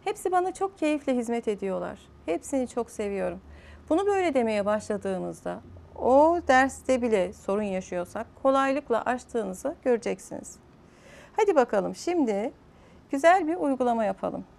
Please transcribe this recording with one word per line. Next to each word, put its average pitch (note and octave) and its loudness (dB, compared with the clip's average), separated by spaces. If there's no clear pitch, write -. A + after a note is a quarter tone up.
Hepsi G4 -4
bana F4+ 0
çok G4 -6
keyifle D4 0
hizmet A#3 -2
ediyorlar. F#3+ -6
Hepsini C#4 -2
çok A#3 -6
seviyorum." F#3+ -4
Bunu F4+ 2
böyle F#4+ 2
demeye A3 0
başladığımızda F#3+ -4
o D#4 4
derste C4 2
bile G#3 0
sorun G3+ -4
yaşıyorsak F#3 -6
kolaylıkla C4+ 2
aştığınızı A#3+ -4
göreceksiniz. - -4
Hadi G4+ 4
bakalım, G3 2
şimdi B3+ -2
güzel E4 4
bir E4 -2
uygulama B3+ 0
yapalım. G3 -4